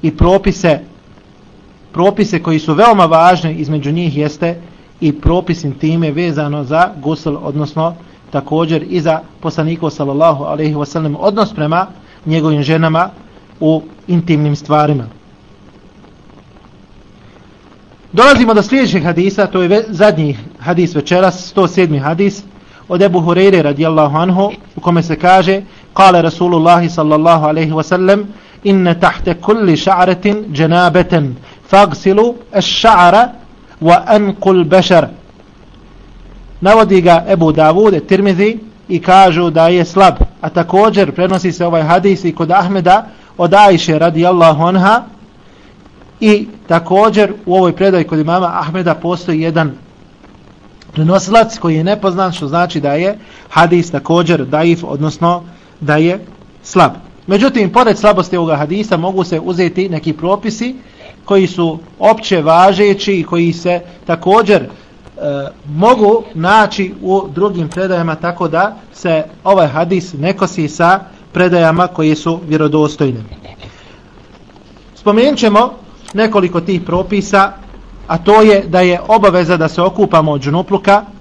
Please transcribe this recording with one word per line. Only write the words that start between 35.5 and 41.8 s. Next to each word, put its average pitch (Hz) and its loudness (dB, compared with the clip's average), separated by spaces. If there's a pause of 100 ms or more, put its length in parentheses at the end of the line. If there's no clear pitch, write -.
Navodi 196 4
ga 170 4
Ebu 165 2
Davud, 160 2
Tirmizi, 196 0 (300)
i 175 -2
kažu 180 4
da 160 2
je 175 2
slab. 175 2 (260)
A 160 -6
također 180 0
prenosi 180 -2
se 175 -4
ovaj 170 0